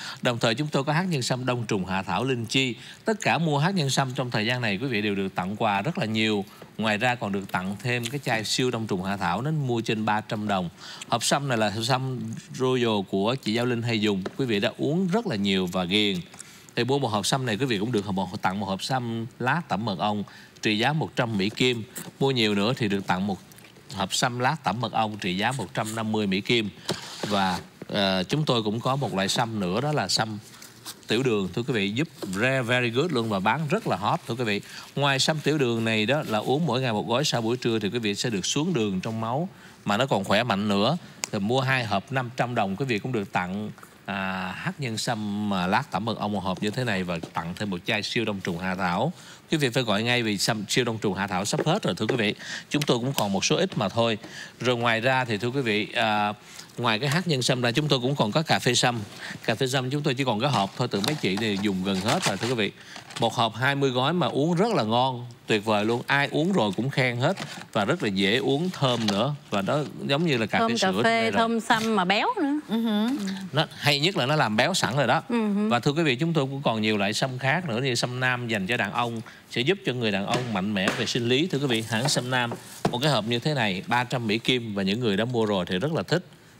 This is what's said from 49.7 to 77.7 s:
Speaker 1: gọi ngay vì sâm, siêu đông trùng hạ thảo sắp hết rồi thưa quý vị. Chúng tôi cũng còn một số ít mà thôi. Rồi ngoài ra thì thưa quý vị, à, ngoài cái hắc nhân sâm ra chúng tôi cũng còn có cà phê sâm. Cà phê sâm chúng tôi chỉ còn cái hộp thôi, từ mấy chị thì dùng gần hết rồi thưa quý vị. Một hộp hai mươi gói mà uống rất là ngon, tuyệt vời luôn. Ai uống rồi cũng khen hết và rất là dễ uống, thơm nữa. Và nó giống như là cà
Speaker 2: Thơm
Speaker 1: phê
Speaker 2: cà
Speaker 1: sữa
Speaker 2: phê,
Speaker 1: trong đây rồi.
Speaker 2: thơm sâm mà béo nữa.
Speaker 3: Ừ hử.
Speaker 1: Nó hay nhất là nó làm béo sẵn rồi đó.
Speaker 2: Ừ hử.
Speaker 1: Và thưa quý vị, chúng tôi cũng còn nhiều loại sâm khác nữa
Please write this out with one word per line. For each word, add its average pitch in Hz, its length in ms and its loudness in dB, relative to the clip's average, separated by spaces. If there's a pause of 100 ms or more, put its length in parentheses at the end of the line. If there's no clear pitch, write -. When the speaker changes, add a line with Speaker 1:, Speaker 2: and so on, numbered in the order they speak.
Speaker 1:
gọi 110 200 2
ngay 120 200 2
vì 107 140 0
sâm, 110 320 0
siêu 127 160 2
đông 113 120 -2
trùng 104 160 0
hạ 98 140 -2
thảo 98 180 -2
sắp 151 200 -2
hết 180 180 0
rồi 98 140 0
thưa 110 100 -2
quý 127 80 0
vị. 104 200 2 (340)
Chúng 147 120 2
tôi 127 180 2
cũng 131 160 -2
còn 101 180 0
một 95 120 0
số - 100 2
ít - 220 0
mà 104 120 0
thôi. 113 280 2 (420)
Rồi 120 180 2
ngoài 117 240 2
ra 127 240 2
thì 113 120 0
thưa 110 120 -2
quý 135 120 -2
vị, 104 320 0
à, 107 400 2 (440)
ngoài 117 220 2
cái 143 100 0
hắc 180 180 0
nhân 135 140 2
sâm 127 200 0
ra 120 100 2
chúng 151 160 2
tôi 143 120 4
cũng 120 160 0
còn 110 160 2
có 151 100 2
cà 123 180 2
phê 120 140 2
sâm. 120 260 2 (460)
Cà 117 100 0
phê 135 120 0
sâm 127 220 -2
chúng 147 140 0
tôi 147 100 2
chỉ 135 100 0
còn 113 160 0
cái 139 100 2
hộp 101 280 2
thôi, 123 140 0
từ 101 140 0
mấy 147 100 2
chị 98 220 0
thì 110 240 0
dùng 95 220 0
gần 98 180 0
hết 139 220 2
rồi 98 140 0
thưa 110 100 -2
quý 127 60 0
vị. 107 180 0 (480)
Một 117 140 2
hộp 113 220 2
hai 135 200 2
mươi 139 140 2
gói 127 240 2
mà 165 140 2
uống 160 280 2
rất 214 180 2
là 135 100 2
ngon, 123 420 2 (220)
tuyệt 104 180 2
vời 107 200 4
luôn. 120 220 0
Ai 139 240 2
uống 165 220 2
rồi 139 240 4
cũng 123 120 0
khen 127 280 2
hết 156 200 2 (360)
và 104 120 2
rất 165 180 0
là 113 60 2
dễ 98 280 4
uống, 139 320 2
thơm 123 380 0
nữa. 113 280 2 (140)
Và 101 120 0
nó 120 160 0 (300)
giống 156 180 2
như 139 120 2
là 113 80 0
cà - 140 0
Speaker 2:
Thơm 226 120 2
Speaker 1:
phê 233 100 0
Speaker 2:
cà 190 100 2
Speaker 1:
sữa - 0 -
Speaker 2:
phê, - 60 -
Speaker 1:
trong - 60 2
đây 226 280 2
rồi. 208 80 0
Speaker 2:
thơm 226 200 2
sâm 220 360 2
mà 185 100 2
béo 214 220 2 (140)
nữa. 285 180 2 (100)
Speaker 3:
Ừ 226 120 0
hử. 220 280 2 (440)
Speaker 1:
Nó 147 120 2 (100)
hay 147 240 2
nhất 185 180 0
là 127 80 2
nó 147 100 2
làm 117 200 2
béo 139 180 4
sẵn 117 240 0
rồi 131 100 2
đó. 143 220 4
Speaker 2:
Ừ 220 240 0
hử. 208 160 2
Speaker 1:
Và 123 100 2
thưa 143 120 0
quý 160 120 2
vị, 135 120 2
chúng 160 180 0
tôi 143 120 2
cũng 139 160 -4
còn 113 200 0
nhiều 107 160 4
loại 101 160 2
sâm 131 260 -2
khác 151 300 0
nữa 113 120 0